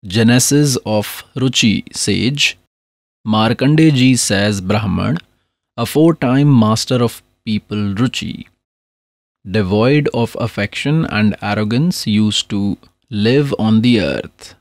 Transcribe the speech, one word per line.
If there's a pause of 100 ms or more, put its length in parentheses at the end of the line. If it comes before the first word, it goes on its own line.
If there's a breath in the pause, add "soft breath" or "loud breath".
Genesis
of (120)
Ruchi (220)
sage. (800)
Markandeya
ji (160)
says,
"Brahman, (680)
aforetime (120)
master
of (220)
people (200)
Ruchi, (1120)
devoid
of
affection
and
arrogance,
used
to (460)
live
on
the
earth.